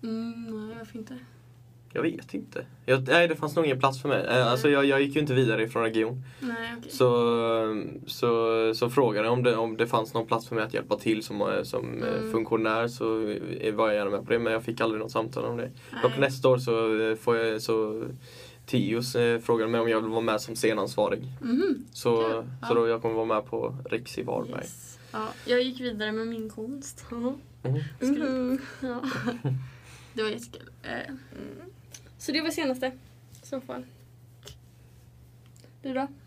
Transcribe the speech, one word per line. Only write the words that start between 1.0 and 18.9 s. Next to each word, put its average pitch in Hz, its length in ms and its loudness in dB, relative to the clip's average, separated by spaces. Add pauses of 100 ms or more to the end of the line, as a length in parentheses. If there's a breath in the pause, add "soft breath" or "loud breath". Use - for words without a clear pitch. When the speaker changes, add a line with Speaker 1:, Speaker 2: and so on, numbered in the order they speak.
Speaker 2:
Jag - 80 -2
vet - 320 -4
inte. - 320 -8 (200)
Jag, 131 220 4
nej, 170 200 6
det 160 80 0
fanns 151 200 -4
nog 165 100 4
ingen 135 140 2
plats 131 220 2
för 147 80 -2
mig. 117 120 4
Eh, - 120 -2
Speaker 1:
Nej. 127 80 6
Speaker 2:
alltså, 127 280 4
jag, 139 160 6
jag 139 160 6
gick 139 140 0
ju 156 60 4
inte 147 120 0
vidare 113 300 4
ifrån 117 200 0
region. 113 400 0 (160 loud breath)
Speaker 1:
Nej, 233 400 -6
okej. - 120 -14
Speaker 2:
Så, 117 960 4 (220)
så, 113 680 2
så 120 140 0
frågade 113 380 4
jag 120 60 4
om 123 100 2
det, 123 120 6
om 113 220 -2
det 117 100 2
fanns 113 260 0
någon 113 140 -2
plats 117 200 0
för 120 80 -4
mig 110 80 0
att 107 100 -6
hjälpa 104 240 -2
till 110 260 0
som, 104 180 -4
eh, 98 220 0
som, 117 400 -6
eh, 120 60 -2 (100)
Speaker 1:
Mm. 113 120 -4
Speaker 2:
funktionär, 113 560 0
så, 110 400 -2 (340)
eh, 107 120 0
var 110 140 2
jag 107 80 2
gärna 101 160 0
med 101 140 -4
på - 80 -2
det, 117 60 4
men 117 140 0
jag 110 100 -2
fick 117 180 -4
aldrig 110 200 0
något 110 100 -6
samtal 113 340 -2
om 120 120 -4
det. 120 140 -6 (220 loud breath)
Speaker 1:
Nej. - 100 -6
Speaker 2:
Dock 127 160 4
nästa 135 300 4
år 127 80 8
så, 113 440 2
eh, 110 140 2
får 117 220 2
jag, 113 240 0
så 110 440 0 (600 loud breath)
Tios, 117 500 0